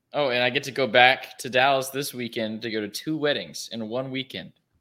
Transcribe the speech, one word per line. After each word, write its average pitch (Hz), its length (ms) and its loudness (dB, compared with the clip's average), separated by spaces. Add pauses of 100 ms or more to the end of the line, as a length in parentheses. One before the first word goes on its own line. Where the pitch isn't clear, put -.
(120)
Oh, 139 180 0
and 123 120 2
I 127 80 2
get 135 140 0
to 135 80 -8
go 131 160 2
back 123 500 4
to 123 140 -8
Dallas 131 380 4
this 139 260 -6
weekend 113 480 -6
to 117 80 -6
go 107 100 -2
to 104 60 -4
two 156 280 -6
weddings 139 560 -4
in 113 180 -6
one 131 200 -4
weekend. 127 440 -8 (280)